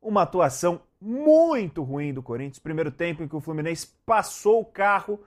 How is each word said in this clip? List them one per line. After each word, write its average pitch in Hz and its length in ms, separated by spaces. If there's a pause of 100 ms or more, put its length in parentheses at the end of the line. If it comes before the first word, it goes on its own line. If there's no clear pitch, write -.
Uma 208 220
atuação 170 580 (180)
muito 269 840
ruim 143 280
do 131 120
Corinthians. 127 360
Primeiro 156 320
tempo 170 320
em 143 60
que 160 60
o 151 40
Fluminense 160 480 (180)
passou 220 540
o 220 60
carro, 202 600